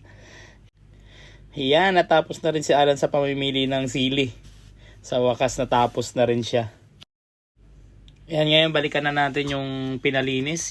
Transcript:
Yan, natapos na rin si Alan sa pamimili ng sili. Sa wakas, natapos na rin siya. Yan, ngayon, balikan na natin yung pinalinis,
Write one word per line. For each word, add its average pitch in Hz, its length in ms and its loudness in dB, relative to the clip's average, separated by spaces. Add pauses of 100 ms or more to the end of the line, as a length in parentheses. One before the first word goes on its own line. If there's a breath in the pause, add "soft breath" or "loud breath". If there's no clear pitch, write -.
(1600 loud breath)
Yan, 165 400 2
natapos 165 480 2
na 156 80 0
rin 156 80 -2
si 147 160 2
Alan 143 180 4
sa 139 140 0
pamimili 139 560 -2
ng 135 240 -2
sili. 131 400 0 (720 loud breath)
Sa - 160 -4
wakas, 123 400 0
natapos 120 560 0
na 120 160 2
rin 117 160 0
siya. 113 240 -2 (1600)
Yan, 151 240 2
ngayon, 160 180 4
balikan 147 300 0
na 147 100 -2
natin 143 460 -2
yung 135 400 -6
pinalinis, 135 720 -2